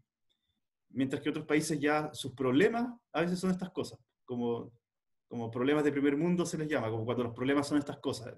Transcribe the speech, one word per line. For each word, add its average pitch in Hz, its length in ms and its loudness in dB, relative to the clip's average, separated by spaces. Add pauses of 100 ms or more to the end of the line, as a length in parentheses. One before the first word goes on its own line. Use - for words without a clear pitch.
(880)
mientras 135 320 -2
que 156 80 -2
otros 151 160 -4
países 156 340 0
ya 151 340 0
sus 123 200 -8
problemas 202 540 4 (260)
a 151 80 2
veces 180 180 0
son 185 120 2
estas 185 180 -4
cosas, - 300 -8 (260)
como, 120 480 -4 (540)
como 117 240 -6
problemas 139 320 2
de 147 80 4
primer 139 260 2
mundo 175 280 2
se 170 120 -4
les 156 100 -4
llama, 127 220 0
como 110 160 -2
cuando 120 180 0
los 117 100 -4
problemas 135 340 2
son 151 100 2
estas - 220 -2
cosas, - 380 -6